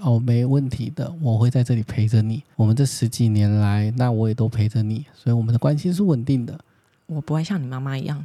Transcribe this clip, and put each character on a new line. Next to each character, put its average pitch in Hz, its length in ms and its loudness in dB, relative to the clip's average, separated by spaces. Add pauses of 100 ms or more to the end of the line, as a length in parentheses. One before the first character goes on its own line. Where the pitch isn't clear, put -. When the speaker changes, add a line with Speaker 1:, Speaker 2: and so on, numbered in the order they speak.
Speaker 1:
，“哦， 120 100 6
没 120 300 2
问 135 240 0
题 117 200 -6
的， - 300 -8
我 120 160 2
会 120 140 4
在 123 140 2
这 123 100 0
里 113 80 0
陪 107 240 -2
着 110 160 4
你。 113 180 -2 (140)
我 - 100 2
们 110 120 4
这 139 100 2
十 117 220 -2
几 117 180 0
年 104 300 2
来， 104 400 0
那 123 160 0
我 110 160 0
也 110 40 0
都 110 160 0
陪 110 200 0
着 113 120 0
你， 110 320 -4
所 - 160 -6
以 120 60 4
我 117 80 2
们 110 100 0
的 117 60 2
关 147 180 2
系 180 160 -2
是 180 120 0
稳 139 200 0
定 131 220 0
的。” 147 100 -12 (500)
Speaker 2:
我 156 140 -6
不 147 140 -4
会 156 80 0
像 180 180 -4
你 131 60 -6
妈 131 140 -8
妈 135 180 -6
一 131 60 -6
样 147 200 -6